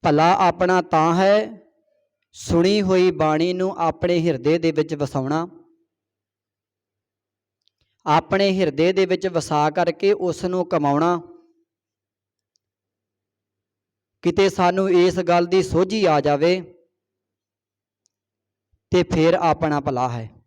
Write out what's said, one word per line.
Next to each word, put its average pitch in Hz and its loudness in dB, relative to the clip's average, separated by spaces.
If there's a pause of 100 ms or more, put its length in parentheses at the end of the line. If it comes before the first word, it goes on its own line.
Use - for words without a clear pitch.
ਭਲਾ 160 4 (120)
ਆਪਣਾ 180 0
ਤਾਂ 165 0
ਹੈ, 208 0 (680)
ਸੁਣੀ 190 0
ਹੋਈ 185 2
ਬਾਣੀ 156 0
ਨੂੰ 185 -4
ਆਪਣੇ 170 -2
ਹਿਰਦੇ 156 0
ਦੇ 165 0
ਵਿੱਚ 156 -4
ਵਸਾਉਣਾ, 147 -4 (2500)
ਆਪਣੇ 190 0
ਹਿਰਦੇ 165 0
ਦੇ 190 2
ਵਿੱਚ 185 -2
ਵਸਾ 156 0
ਕਰਕੇ 170 0
ਉਸ 180 -4
ਨੂੰ 180 -2
ਕਮਾਉਣਾ। 165 0 (3000)
ਕਿਤੇ 190 2
ਸਾਨੂੰ 190 0
ਇਸ 180 2
ਗੱਲ 175 0
ਦੀ 180 0
ਸੋਝੀ 190 -2
ਆ 151 2
ਜਾਵੇ 151 0 (2250)
ਤੇ 180 2
ਫਿਰ 170 0
ਆਪਣਾ 156 -2
ਭਲਾ 127 -4
ਹੈ। 117 -10 (180)